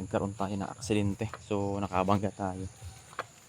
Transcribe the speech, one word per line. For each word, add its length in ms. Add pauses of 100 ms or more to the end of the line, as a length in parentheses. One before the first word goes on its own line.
Nagkaroon 320
tayo 160
ng 160
aksidente. 640 (160)
So, 320
nakabangga 480
tayo. 400 (800)